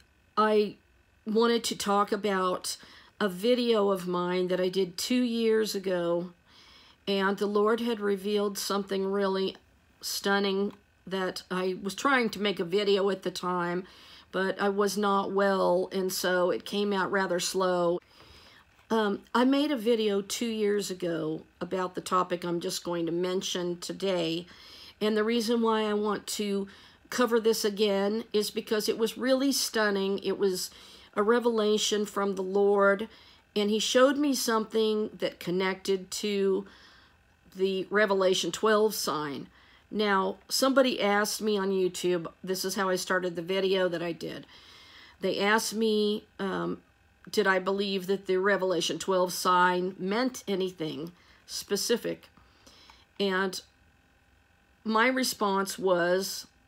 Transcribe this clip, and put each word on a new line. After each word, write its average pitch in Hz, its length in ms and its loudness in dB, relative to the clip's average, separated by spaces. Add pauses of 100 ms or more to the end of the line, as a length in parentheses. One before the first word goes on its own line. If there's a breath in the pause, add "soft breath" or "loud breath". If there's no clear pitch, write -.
(380)
I 214 380 2 (500)
wanted 226 380 2
to 190 120 -4
talk 202 360 2
about 190 680 -2 (420 loud breath)
a 208 80 2
video 220 640 2
of 180 180 -2
mine 180 400 0
that 180 120 0
I 180 100 2
did 185 260 -2
two 254 260 0
years 226 520 2
ago, 175 580 -2 (760 loud breath)
and 196 300 2
the 202 100 -2
Lord 208 340 2
had 233 200 -2
revealed 202 560 -2
something 196 500 -2
really 190 480 -2 (460)
stunning 196 720 -2 (340)
that 185 440 -6
I 185 320 -2
was 196 120 -6
trying 254 360 0
to 190 100 -8
make 202 180 -2
a 185 60 -2
video 196 460 2
at 190 120 -4
the 180 80 -4
time, 180 540 -4 (480 loud breath)
but 185 280 -2
I 202 100 2
was 196 260 0
not 196 340 0
well, 190 640 2
and 185 180 -2
so 180 400 0
it 113 140 -4
came 202 300 -2
out 180 180 -2
rather 190 260 0
slow. 175 600 0 (880 loud breath)
Um, 214 320 0 (140)
I 240 100 4
made 277 260 2
a 285 60 -2
video 214 440 0
two 226 280 -6
years 208 420 0
ago 165 520 -4 (180)
about 180 340 -4
the - 60 -10
topic 180 420 0
I'm 175 160 -2
just 180 240 -6
going 170 240 -4
to 160 60 -2
mention 180 680 -4
today, 175 680 -4 (540 loud breath)
and 214 160 0
the 208 60 2
reason 233 400 0
why 220 200 2
I 208 120 0
want 208 340 -2
to 202 380 -4 (440 loud breath)
cover 240 280 2
this 220 260 2
again 202 680 0
is 208 180 0
because 214 380 -2
it 208 100 0
was 220 200 -2
really 262 340 2
stunning. 202 720 0
It 190 140 -2
was 185 320 0 (440 loud breath)
a 208 80 0
revelation 214 840 2
from 202 280 -2
the 190 80 -4
Lord, 202 640 4 (460 loud breath)
and 208 140 0
he 214 120 2
showed 262 360 6
me 285 160 2
something 220 840 0
that - 220 -4
connected 185 720 -2
to 196 540 0 (880 loud breath)
the 190 360 -2
Revelation 190 640 2
twelve 214 420 2
sign. 151 540 -4 (420 soft breath)
Now, 202 460 0 (120)
somebody 262 520 2
asked 202 420 0
me 208 160 0
on 190 120 -2
YouTube, 180 580 0 (160)
this 180 200 -4
is 190 120 -4
how 190 120 0
I 185 60 2
started 180 400 -2
the 175 80 -6
video 190 460 2
that 170 140 -4
I 170 100 -4
did. 156 340 -10 (760 loud breath)
They 185 200 0
asked 208 340 2
me, 214 520 0 (120)
um, 180 440 -4 (460)
did 202 180 0
I 190 120 4
believe 196 480 -2
that 196 200 -2
the 185 100 0
Revelation 185 640 0
twelve 185 320 0
sign 180 640 2
meant 220 480 -2
anything 175 640 -4 (340 soft breath)
specific? - 840 -4 (920 loud breath)
And 190 420 -2 (1200)
my 220 240 4
response 202 680 0
was 180 720 0 (220)